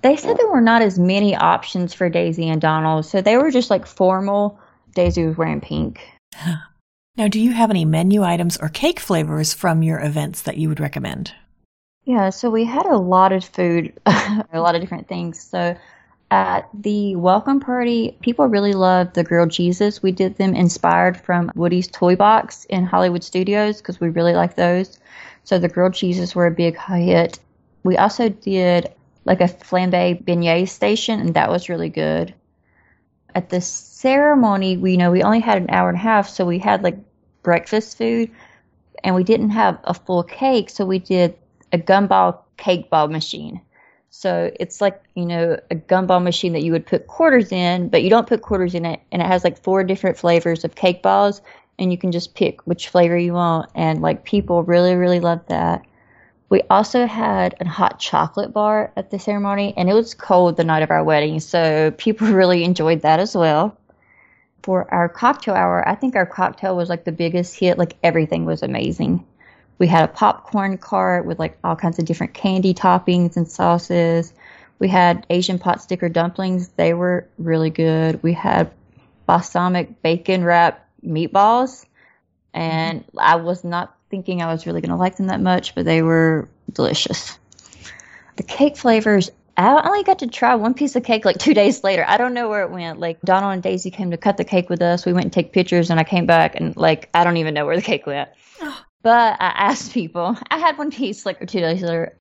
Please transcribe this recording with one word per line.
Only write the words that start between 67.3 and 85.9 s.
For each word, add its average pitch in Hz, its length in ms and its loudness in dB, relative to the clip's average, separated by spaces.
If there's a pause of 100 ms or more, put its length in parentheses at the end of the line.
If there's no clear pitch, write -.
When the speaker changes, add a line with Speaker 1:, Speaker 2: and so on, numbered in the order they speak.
Speaker 1:
hit. 180 220 2
Like, 170 240 -2
everything 165 420 0
was 160 160 -4
amazing. 131 640 -4 (540)
We 180 80 4
had 165 160 4
a - 100 -2
popcorn 196 640 -2
cart 185 480 -2
with, 165 140 -8
like, 160 240 -6
all 170 120 -4
kinds 170 220 -4
of 165 80 -4
different - 300 -6
candy 190 380 0
toppings 180 640 0
and 165 100 -2
sauces. 170 840 0 (440)
We 185 100 -2
had 180 440 2
Asian 180 260 0
pot - 240 -4
sticker 175 280 -6
dumplings. 175 640 -4
They 165 180 0
were 175 340 -2 (120)
really 160 320 -2
good. 160 500 0
We 165 120 0
had - 360 -2 (560)
balsamic 180 800 -2
bacon 170 400 0
wrap 170 420 2 (180)
meatballs, 202 800 0 (680)
and 165 500 -4 (140)
I 165 200 4
was 175 260 -6
not 175 320 -8 (160)
thinking 180 320 -6
I 165 80 -4
was 165 160 -6
really 165 140 -6
gonna 175 160 -4
like 180 180 -2
them 190 120 -4
that 190 140 -4
much, 185 320 -2
but 175 120 -4
they 165 180 2